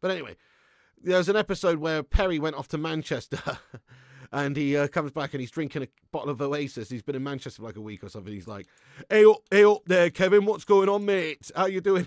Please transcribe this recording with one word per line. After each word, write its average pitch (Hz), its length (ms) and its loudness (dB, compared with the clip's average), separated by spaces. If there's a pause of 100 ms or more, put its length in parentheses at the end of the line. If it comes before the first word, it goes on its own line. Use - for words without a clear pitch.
But - 100 -4
anyway, 147 260 -8 (640)
there 180 160 2
was 175 100 2
an 202 80 2
episode 190 420 0
where 156 240 -2
Perry 180 360 0
went 151 180 -4
off 143 120 -12
to 160 100 -8
Manchester 151 640 -6 (480)
<laughs> - 440 -20
and 139 240 -4
he, 143 200 0
uh, 143 120 0
comes 147 240 -6
back 147 220 -8
and 143 60 -6
he's 123 100 -10
drinking 151 340 -8
a 110 40 -12 (240)
bottle 139 180 -6
of 143 100 -6
Oasis. 139 500 -6
He's 120 120 -10
been 143 140 -8
in 131 60 -8
Manchester 135 400 -10
for, 110 40 -14
like, 107 100 -14
a 104 40 -14
week 107 220 -12
or 104 60 -16
something. 101 240 -14
He's 95 160 -12
like, 101 180 -14 (440)
hey 214 140 8
up 214 260 8
hey 202 140 8
up 208 220 6
there, 175 240 4
Kevin, 190 340 4
what's 202 200 -2
going 196 240 4
on, 202 160 0
mate? 180 500 -4
How 185 120 0
you 190 140 -4
doing? 185 260 0